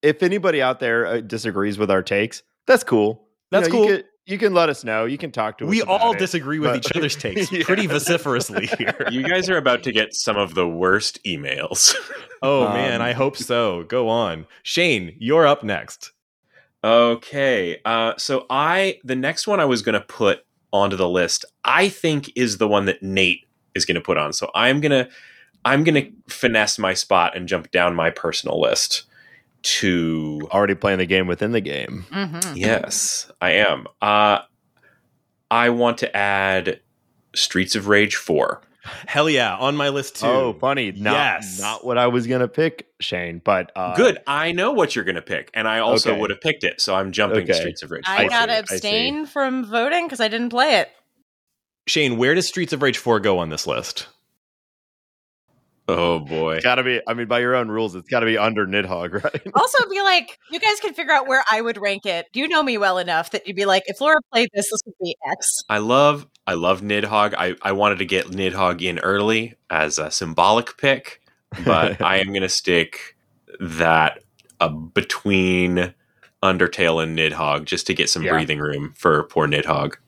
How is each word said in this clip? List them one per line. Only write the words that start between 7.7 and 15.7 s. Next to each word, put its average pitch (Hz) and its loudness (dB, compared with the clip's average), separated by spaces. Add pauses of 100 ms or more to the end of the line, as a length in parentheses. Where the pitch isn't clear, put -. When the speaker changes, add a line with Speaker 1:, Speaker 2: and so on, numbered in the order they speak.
Speaker 2:
vociferously 139 -2 (120)
here. - -4
Speaker 3:
You 127 -2
guys 180 0
are 180 2
about 123 2
to 131 -4
get 110 0
some 107 -2
of 95 -2
the 90 2
worst 92 0
emails. 71 0
<laughs> - -14 (360)
Speaker 2:
Oh, 135 4
Speaker 1:
Um, 104 0
Speaker 2:
man, 117 0
I 120 0
hope 135 0
so. 110 0
Go 120 -2
on. 95 -2 (160)
Shane, 120 -2
you're 147 4
up 143 4
next. - -8 (720)